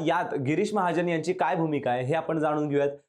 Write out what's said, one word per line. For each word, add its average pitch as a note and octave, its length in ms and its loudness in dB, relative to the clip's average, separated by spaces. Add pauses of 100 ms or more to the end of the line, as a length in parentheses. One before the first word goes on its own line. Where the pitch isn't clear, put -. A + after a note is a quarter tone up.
यात E3+ 320 0
गिरीश D#3 360 0
महाजन F3 360 0
यांची E3 240 0
काय E3+ 220 0
भूमिका D3 360 0
आहे B2+ 140 0
हे C#3 80 0
आपण D#3+ 260 -2
जाणून D3+ 300 0
घेऊयात. C#3+ 200 2 (200)